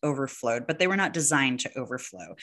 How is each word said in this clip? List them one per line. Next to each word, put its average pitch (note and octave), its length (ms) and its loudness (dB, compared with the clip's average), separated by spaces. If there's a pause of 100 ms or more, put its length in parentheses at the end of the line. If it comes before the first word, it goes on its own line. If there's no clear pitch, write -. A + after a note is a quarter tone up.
overflowed, C3 640 0
but D#3+ 100 -2
they F3+ 100 4
were F#3+ 100 2
not F#3+ 160 2
designed C#3 480 2
to - 180 -6
overflow. G#2+ 640 -10